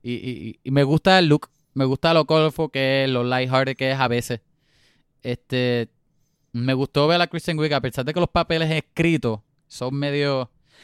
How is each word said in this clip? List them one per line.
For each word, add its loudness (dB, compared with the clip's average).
y, -8
y, -8
y, -18
y -6
me 4
gusta 4
el 4
look, 2
me 0
gusta 0
lo 4
colorful 0
que 0
es, -2
lo -2
lighthearted 0
que -2
es -2
a 2
veces. -2
Este, -2
me 0
gustó 0
ver 4
a 2
Kristen -4
Wiig, 0
a 0
pesar -6
de -4
que -2
los 2
papeles 0
escritos -2
son -8
medio... -2